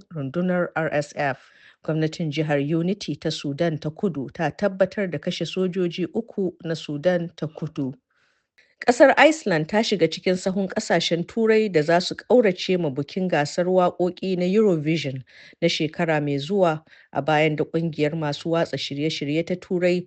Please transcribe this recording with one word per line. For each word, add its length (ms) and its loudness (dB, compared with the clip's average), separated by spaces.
rundunar 640 -2
R 180 -2
S 220 -2
F. 340 -4
Gwamnatin 480 -2
jihar 320 0
Unity 520 -2
ta 140 -6
Sudan 500 -4
ta 100 -6
Kudu 420 -4
ta 200 -4
tabbatar 580 -2
da 80 -4
kashe 320 -6
sojoji 640 -2
uku 380 -4
na 120 -6
Sudan 600 -2
ta 120 -6
Kudu. 480 -6
Ƙasar 320 8
Iceland 520 4
ta 120 0
shiga 260 2
cikin 300 -2
sahun 320 -2
ƙasashen 560 0
Turai 460 2
da 100 4
za 180 4
su 160 -4
ƙaurace 640 2
ma 100 0
bukin 380 -4
gasar 380 0
waƙoƙi 720 0
na 80 0
Eurovision 760 0
na 60 4
shekara 560 0
mai 140 0
zuwa, 460 0
a 120 -4
bayan 320 2
da 100 0
ƙungiyar 480 -2
masu 380 -4
watsa 260 0
shirye-shirye 680 -4
ta 80 -4
Turai 520 -2